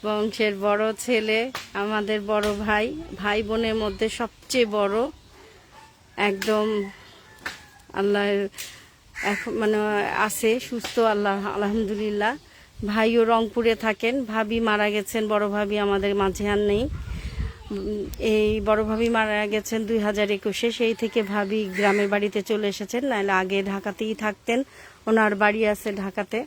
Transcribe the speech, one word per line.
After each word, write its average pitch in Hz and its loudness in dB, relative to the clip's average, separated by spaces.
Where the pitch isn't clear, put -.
বংশের 214 0
বড় 208 2
ছেলে, 220 0
আমাদের 214 -2
বড় 208 0
ভাই, 214 0
ভাই 208 -2
বোনের 220 -2
মধ্যে 214 -2
সবচেয়ে 240 -2
বড়। 202 0
একদম 208 0
আল্লাহর 202 0
এখন 202 -4
মানে 214 2
আছে 226 0
সুস্থ, - -6
আল্লাহ 208 2
আলহামদুলিল্লাহ। 208 -2
ভাইও 226 4
রংপুরে 226 2
থাকেন, 226 0
ভাবি 220 -2
মারা 208 2
গেছেন, 214 -2
বড় 208 2
ভাবি 208 0
আমাদের 202 2
মাঝে 196 0
আর 208 2
নেই। 208 2
উম, 202 -4
এই 214 4
বড় 214 2
ভাবি 220 0
মারা 214 2
গেছেন 214 -2
দুই 226 0
হাজার 208 2
একুশে, 208 -2
সেই 226 0
থেকে 226 0
ভাবি 208 -2
গ্রামের 202 2
বাড়িতে 202 0
চলে 208 0
এসেছেন, 208 -4
নাহলে 202 0
আগে 190 2
ঢাকাতেই 196 -4
থাকতেন, 220 -2
ওনার 220 4
বাড়ি 208 2
আছে 208 -2
ঢাকাতে 196 -4